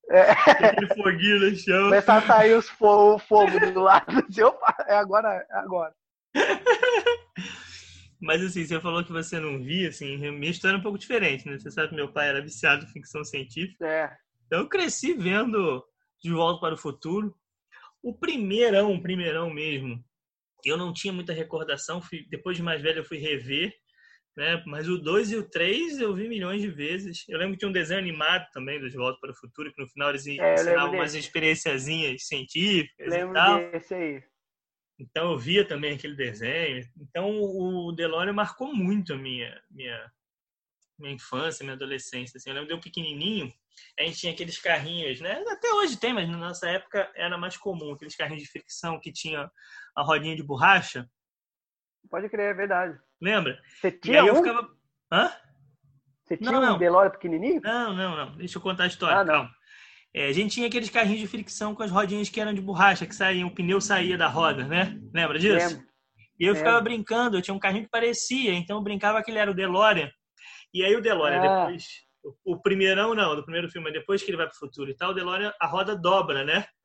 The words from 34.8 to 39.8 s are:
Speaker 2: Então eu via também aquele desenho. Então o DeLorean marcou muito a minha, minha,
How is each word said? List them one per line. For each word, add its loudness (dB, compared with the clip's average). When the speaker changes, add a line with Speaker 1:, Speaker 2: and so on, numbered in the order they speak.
Speaker 2:
Então -4
eu -2
via 2
também -6
aquele -12
desenho. -6
Então -6
o -4
DeLorean -4
marcou -4
muito -2
a -8
minha, -10
minha, -14